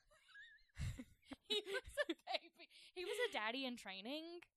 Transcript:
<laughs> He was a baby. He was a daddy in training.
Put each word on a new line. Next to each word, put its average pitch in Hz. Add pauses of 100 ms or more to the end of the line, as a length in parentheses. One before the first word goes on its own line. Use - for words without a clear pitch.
(760)
<laughs> - (420)
He 415
was 403 (240)
a 339
baby. 339 (320)
He 359
was 415 (100)
a -
daddy 240
in 247
training. 285 (160)